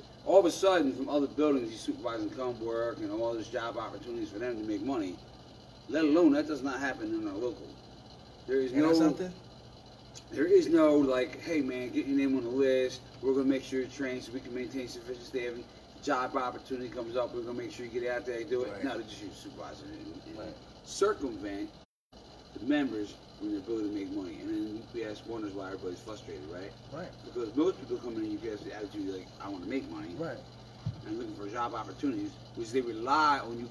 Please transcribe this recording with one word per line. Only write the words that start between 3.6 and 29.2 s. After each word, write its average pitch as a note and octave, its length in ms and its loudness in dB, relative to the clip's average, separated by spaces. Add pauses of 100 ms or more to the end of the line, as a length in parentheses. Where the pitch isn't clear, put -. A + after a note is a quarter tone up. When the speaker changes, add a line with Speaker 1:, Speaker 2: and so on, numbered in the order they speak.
Speaker 1:
opportunities A2 540 -6
for G2+ 100 -8
them B2 200 -2
to G#2+ 40 -4
make G#2+ 180 -2
money. G#2 320 -2 (760)
Let D#3+ 160 2
alone, D3+ 280 8
that D3 160 4
does C#3+ 140 -2
not C3+ 180 -2
happen A2 340 -2
in G#2+ 140 -2
our G2 60 -8
local. A2+ 340 -4 (800)
There C3 120 4
is B2+ 120 0
Speaker 2:
Ain't C#3 100 6
that D#3 60 8
Speaker 1:
no E3 60 8
Speaker 2:
something? E3 380 4 (1000)
Speaker 1:
There C#3+ 160 2
is F4+ 220 8
no, D#3 280 10
like, C3 440 4
"Hey, D#3+ 200 0
man, B2+ 300 -2
get C#3+ 160 0
your C#3 100 2
name C#3 200 4
on B2 80 0
the A#2 60 -2
list. C3 500 4 (200)
We're C3 120 4
gonna C3+ 140 4
make C3+ 180 2
sure C3 160 -2
you're B2 80 -2
trained B2+ 340 -6
so - 100 -12
we C3 60 -4
can B2 160 -10
maintain B2+ 320 -6
sufficient B2 400 -10
staffing. A#2+ 380 -4 (400)
Job B2+ 320 0
opportunity B2 520 -4
comes A#2 280 -6
up, A#2+ 180 0
we're A#2+ 80 -4
gonna A#2+ 160 -6
make A2+ 140 -6
sure B2 120 -10
you A#2 60 -8 (100)
get B2 80 -2
out A#2+ 160 -2
there A#2+ 140 -2
and A2+ 100 -6
do B2 140 2
it." A2 80 -4
Speaker 2:
Right. G2+ 140 -6
Speaker 1:
No, B2+ 140 -2
they A2+ 60 -4
just - 160 -14
use F#2+ 140 -10
supervisor - 520 -12
and, - 280 -12 (140)
and - 100 -12
Speaker 2:
Right. - 160 -10 (300)
Speaker 1:
circumvent G#2 840 0 (840)
the G#2 120 -10
members B2 480 2 (260)
when G#2 100 -2
they're G#2 100 -2
able A2+ 200 -2
to G#2 80 0
make G2+ 240 -4
money. F2+ 280 -6
And F#2+ 100 -8
then G#2+ 260 -4
U A2+ 60 -10 (100)
P A#2 100 -4
S G#2+ 240 -6
wonders A2 280 -6
why G2 180 -8
everybody's F#2 280 -6
frustrated, G#2 420 -12 (100)
right? F#2 180 -10 (220)
Speaker 2:
Right. D#3+ 160 -8 (160)
Speaker 1:
Because A#2 320 -4
most E3 240 4
people A#2+ 180 -4
come A#2 180 -6
in G#2+ 140 -2
U G#2 80 -2
P A2+ 120 -6
S G#2 100 -6
with - 80 -10
the G2 80 -8
attitude G2+ 360 -6
like, F#2 140 -8 (140)